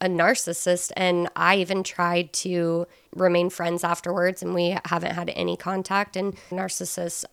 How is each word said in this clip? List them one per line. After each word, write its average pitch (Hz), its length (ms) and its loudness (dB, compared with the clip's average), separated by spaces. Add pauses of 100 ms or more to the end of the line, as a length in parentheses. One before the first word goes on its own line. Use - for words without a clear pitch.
a 185 60 -2
narcissist, 180 880 2
and 180 380 2
I 175 220 6
even 190 260 0
tried 175 520 0
to 170 520 0 (300)
remain 175 340 4
friends 170 320 -2
afterwards, 175 600 0
and 180 120 -2
we 175 300 2
haven't 165 280 -2
had 170 180 -4
any 175 260 -2
contact. 190 600 -4
And 190 200 -4 (140)
narcissists, 180 840 -6